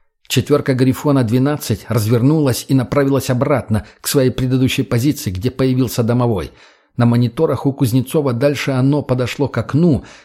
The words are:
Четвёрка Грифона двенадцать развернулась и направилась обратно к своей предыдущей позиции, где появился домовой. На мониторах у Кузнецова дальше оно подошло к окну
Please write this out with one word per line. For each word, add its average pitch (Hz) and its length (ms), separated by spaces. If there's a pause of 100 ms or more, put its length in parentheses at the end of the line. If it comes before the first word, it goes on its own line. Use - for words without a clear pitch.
(260)
Четвёрка 139 480
Грифона 131 480
двенадцать 127 680
развернулась 123 800
и 143 80
направилась 135 560
обратно 120 560 (140)
к - 80
своей 131 220
предыдущей 131 520
позиции, 120 480
где 92 220
появился 131 500
домовой. 117 480 (460)
На 120 100
мониторах 123 580
у 139 80
Кузнецова 131 600
дальше 139 400
оно 135 300
подошло 127 440
к - 100
окну 160 480 (200)